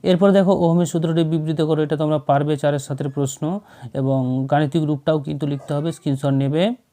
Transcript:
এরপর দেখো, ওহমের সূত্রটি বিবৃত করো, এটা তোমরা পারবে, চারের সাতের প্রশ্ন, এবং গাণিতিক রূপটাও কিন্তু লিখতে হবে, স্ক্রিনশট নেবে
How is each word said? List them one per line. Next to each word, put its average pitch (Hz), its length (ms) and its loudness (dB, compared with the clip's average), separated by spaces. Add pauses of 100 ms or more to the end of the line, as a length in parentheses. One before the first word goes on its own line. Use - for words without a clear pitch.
এরপর 185 280 4
দেখো, 190 200 4
ওহমের 170 340 4
সূত্রটি 165 380 0
বিবৃত 156 380 -2
করো, 156 220 2
এটা 151 140 -2
তোমরা 151 200 0
পারবে, 143 400 0
চারের 143 220 0
সাতের 135 300 -6
প্রশ্ন, 143 500 -4 (340)
এবং 135 580 0
গাণিতিক 151 320 2
রূপটাও 151 360 0
কিন্তু 147 280 -6
লিখতে 143 260 -6
হবে, 151 180 -4
স্ক্রিনশট 143 340 -4
নেবে 143 500 0 (180)